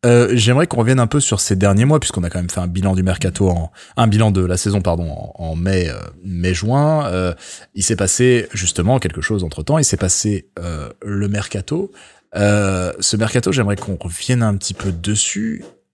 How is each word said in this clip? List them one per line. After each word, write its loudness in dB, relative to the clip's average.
Euh, 6
j'aimerais 4
qu'on -4
revienne 4
un 4
peu 0
sur 0
ces 0
derniers 4
mois, 4
puisqu'on -4
a -2
quand -6
même -2
fait -4
un -2
bilan 0
du 2
mercato 0
en, -2
un 4
bilan 4
de 2
la 0
saison, 0
pardon, -2
en, -12
en -6
mai, 0
euh, -8
mai-juin. 0
Euh, -2
il -6
s'est 0
passé 2
justement 0
quelque -4
chose -2
entre-temps. -2
Il 2
s'est 0
passé, 0
euh, -8
le -2
mercato. -4
Euh, 2
ce 0
mercato, 0
j'aimerais 0
qu'on -6
revienne -2
un 2
petit -6
peu -4
dessus. -4